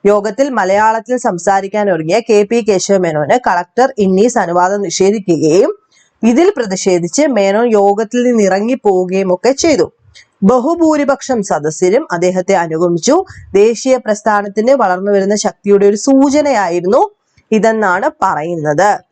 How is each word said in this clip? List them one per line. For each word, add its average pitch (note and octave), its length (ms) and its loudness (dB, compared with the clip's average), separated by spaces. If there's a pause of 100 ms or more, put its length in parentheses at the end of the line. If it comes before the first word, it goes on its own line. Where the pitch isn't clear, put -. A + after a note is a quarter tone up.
യോഗത്തിൽ G#3 440 0
മലയാളത്തിൽ A3 680 0
സംസാരിക്കാൻ G3 720 -2
ഒരുങ്ങിയ E3 280 0
കെ G#3+ 200 2 (100)
പി A#3 120 0
കേശവമേനോന് F#3 760 0 (100)
കളക്ടർ G#3+ 500 -2
ഇന്നീസ് G3 400 2
അനുവാദം F#3 440 0
നിഷേധിക്കുകയും F#3+ 920 0 (520)
ഇതിൽ B3 240 4 (100)
പ്രതിഷേധിച്ച് F#3 720 -2
മേനോൻ G#3+ 440 0
യോഗത്തിൽ G#3+ 520 0
നിന്ന് A#3 200 2
ഇറങ്ങി G3+ 400 0
പോവുകയും F#3 500 0
ഒക്കെ A3+ 180 0
ചെയ്തു. C#4 360 0 (560)
ബഹുഭൂരിപക്ഷം C4+ 1000 0
സദസ്യരും F3+ 680 -2
അദ്ദേഹത്തെ F3+ 420 -2
അനുഗമിച്ചു. F3 600 0 (380)
ദേശീയ A3+ 440 2
പ്രസ്ഥാനത്തിന്റെ G#3+ 760 -2
വളർന്നു G3 380 0
വരുന്ന G3 240 0
ശക്തിയുടെ G3+ 500 0
ഒരു G3+ 100 4
സൂചനയായിരുന്നു C4 1040 2 (500)
ഇതെന്നാണ് G#3+ 580 0 (140)
പറയുന്നത്. E3 680 0 (200)